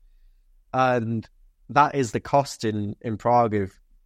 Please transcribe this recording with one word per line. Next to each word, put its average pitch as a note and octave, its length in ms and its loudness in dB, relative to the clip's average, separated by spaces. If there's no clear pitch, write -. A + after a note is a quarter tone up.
And B2 560 -2
that C#3 240 2
is C3+ 180 -2
the A2+ 100 -2
cost - 440 -2
in, G#2 360 -4
in A2 160 -6
Prague A#2 360 2
of, G2 180 -2